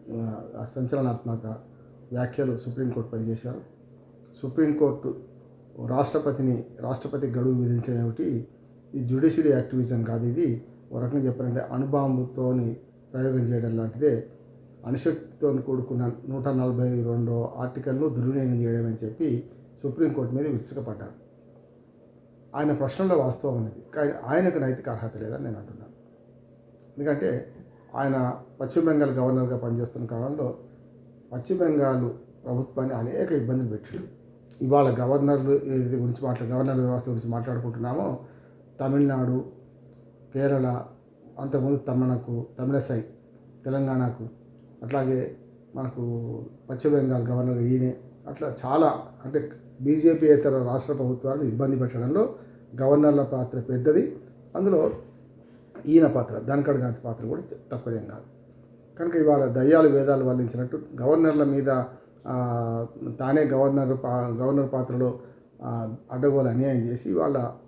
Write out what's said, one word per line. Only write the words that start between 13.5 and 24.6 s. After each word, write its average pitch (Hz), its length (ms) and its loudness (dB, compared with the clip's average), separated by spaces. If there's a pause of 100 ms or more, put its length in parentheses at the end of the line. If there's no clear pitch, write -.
లాంటిదే. 113 500 0 (600)
అణుశక్తితో 135 680 -2
కూడుకున్న 123 560 -2 (160)
నూట 135 200 -4
నలభై 123 540 0
రెండో 117 540 -2
ఆర్టికల్ను 131 520 -2
దుర్వినియోగం 127 520 0
చేయడం 117 260 0
అని 110 200 -4
చెప్పి 120 440 -2 (320)
సుప్రీంకోర్టు 135 520 0
మీద 139 120 -2
విరుచుకుపడ్డారు. 113 800 -8 (1300)
ఆయన 147 160 0
ప్రశ్నలో 156 440 0
వాస్తవం 127 400 0
ఉన్నది, 110 260 -6 (120)
కానీ 147 180 0 (140)
ఆయనకు 160 320 2
నైతిక 131 300 -2